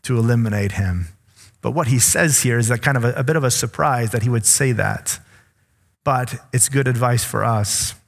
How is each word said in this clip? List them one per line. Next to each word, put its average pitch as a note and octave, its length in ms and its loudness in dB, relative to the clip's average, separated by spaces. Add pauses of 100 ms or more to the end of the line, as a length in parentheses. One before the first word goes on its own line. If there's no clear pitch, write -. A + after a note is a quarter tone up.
to B2+ 140 -2
eliminate A2+ 560 0
him. F2+ 360 -2 (540)
But A2 100 -2
what D3 160 0
he B2+ 100 2
says D#3 440 2
here A#2+ 160 2
is A2+ 100 0
that A#2+ 120 0
kind C#3 160 2
of A#2 80 0
a, A#2+ 100 2
a C3+ 100 -2
bit D#3 100 0
of D#3 80 0
a B2+ 80 2
surprise B2 600 -2
that A#2 100 -2
he A#2+ 60 0
would A#2 180 0
say C3+ 240 2
that. G2+ 480 -2 (840)
But B2+ 320 -2 (160)
it's B2 160 2
good C3+ 180 0
advice A#2+ 380 2
for G#2+ 200 -2
us. A2 500 0 (140)